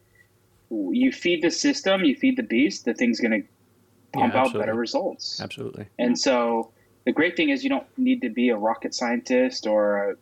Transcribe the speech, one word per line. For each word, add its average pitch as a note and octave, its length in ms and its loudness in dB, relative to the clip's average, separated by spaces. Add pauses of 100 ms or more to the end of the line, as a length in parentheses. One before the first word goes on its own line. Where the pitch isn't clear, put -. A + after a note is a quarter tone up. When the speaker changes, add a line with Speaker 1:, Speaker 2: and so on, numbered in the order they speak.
(720)
Speaker 1:
you A#2 400 0
feed F3 320 -2
the E3 80 2
system, C#4+ 520 0
you D3 120 4
feed C4 200 2
the B2 80 -2
beast, B2+ 420 0
the A#2 80 0
thing's A#2 260 0
gonna A2+ 180 0
Speaker 2:
Yeah, F#2+ 60 -4 (680)
Speaker 1:
pump A#2 220 0
out B2+ 140 2
Speaker 2:
absolutely. A#2 140 -4
Speaker 1:
better A2 140 -2
results. - 680 -4
Speaker 2:
Absolutely. G#2+ 460 -12 (120)
Speaker 1:
And A#2+ 180 2
so A#2 540 0 (340)
the B2+ 60 2
great E3+ 240 0
thing D4 140 2
is C#4 140 0
you C4+ 80 -2
don't C4+ 160 -2 (100)
need B3+ 240 2
to B3 80 -2
be A3 200 2
a A2+ 60 2
rocket G#2+ 380 -2
scientist B2+ 720 0
or G#2 460 2
a, - 100 -8